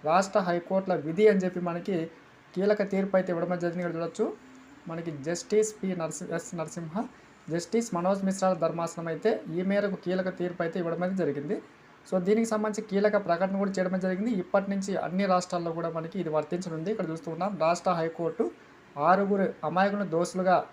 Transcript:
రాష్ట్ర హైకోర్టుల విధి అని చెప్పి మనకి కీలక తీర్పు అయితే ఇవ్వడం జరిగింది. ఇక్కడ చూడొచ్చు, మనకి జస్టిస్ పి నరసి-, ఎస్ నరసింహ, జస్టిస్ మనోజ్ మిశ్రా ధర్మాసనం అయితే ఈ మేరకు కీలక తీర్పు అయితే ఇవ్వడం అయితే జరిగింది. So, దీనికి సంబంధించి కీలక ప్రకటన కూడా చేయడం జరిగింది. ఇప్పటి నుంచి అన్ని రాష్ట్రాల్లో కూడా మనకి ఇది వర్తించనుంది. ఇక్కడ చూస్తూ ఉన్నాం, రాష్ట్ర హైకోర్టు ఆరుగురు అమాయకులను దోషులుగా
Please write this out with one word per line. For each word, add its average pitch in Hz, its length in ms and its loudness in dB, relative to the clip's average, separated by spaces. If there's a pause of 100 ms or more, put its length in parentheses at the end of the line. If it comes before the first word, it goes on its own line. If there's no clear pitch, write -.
రాష్ట్ర 190 440 4
హైకోర్టుల 185 480 0 (120)
విధి 175 240 4
అని 190 120 4
చెప్పి 180 240 -2
మనకి 175 300 -2 (580)
కీలక 202 380 2
తీర్పు 190 260 0
అయితే 180 140 0
ఇవ్వడం 170 320 -2
జరిగింది. 175 180 -2
ఇక్కడ 165 140 -2
చూడొచ్చు, 165 280 -2 (680)
మనకి 165 220 -6 (140)
జస్టిస్ 208 440 0 (100)
పి 190 100 -2 (100)
నరసి-, 160 280 -6 (100)
ఎస్ - 100 -12 (120)
నరసింహ, 165 440 -6 (480)
జస్టిస్ 226 440 0
మనోజ్ 190 320 2
మిశ్రా 190 220 2 (140)
ధర్మాసనం 165 480 -4
అయితే 214 200 2 (240)
ఈ 185 160 0
మేరకు 202 340 0
కీలక 185 340 0
తీర్పు 175 260 -4
అయితే 185 160 -4
ఇవ్వడం 170 240 -2
అయితే 190 160 -2
జరిగింది. 143 340 -2 (520)
So, 185 60 -2 (120)
దీనికి 226 260 4
సంబంధించి 214 380 -2
కీలక 202 240 4 (140)
ప్రకటన 190 340 2
కూడా 196 140 0
చేయడం 185 300 0
జరిగింది. 196 240 0 (120)
ఇప్పటి 196 300 0
నుంచి 196 180 -4 (140)
అన్ని 185 200 0 (100)
రాష్ట్రాల్లో 175 440 -2
కూడా 165 200 -4
మనకి 160 240 -8
ఇది 156 140 -2
వర్తించనుంది. 160 560 -4
ఇక్కడ 185 200 -4
చూస్తూ 165 240 -8
ఉన్నాం, 190 140 -2 (140)
రాష్ట్ర 175 260 2 (100)
హైకోర్టు 165 440 -2 (640)
ఆరుగురు 196 360 4 (220)
అమాయకులను 196 480 0
దోషులుగా 180 420 2 (160)